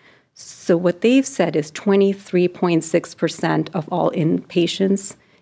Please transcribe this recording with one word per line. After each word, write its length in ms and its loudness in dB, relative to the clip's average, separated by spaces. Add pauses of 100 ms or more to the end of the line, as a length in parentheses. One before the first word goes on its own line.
(340)
So 440 -2
what 240 -2
they've 260 4
said 300 -2
is 140 -4
twenty-three 760 2
point 380 0
six 280 -2
percent 600 -2
of 160 -6
all 220 0
inpatients 1040 -2 (240)